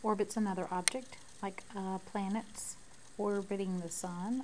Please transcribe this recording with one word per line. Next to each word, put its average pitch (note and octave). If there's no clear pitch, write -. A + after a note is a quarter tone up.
orbits G#3
another F#3+
object, F#3
like, G3
uh, F#3+
planets -
orbiting G3
the E3+
sun, F#3+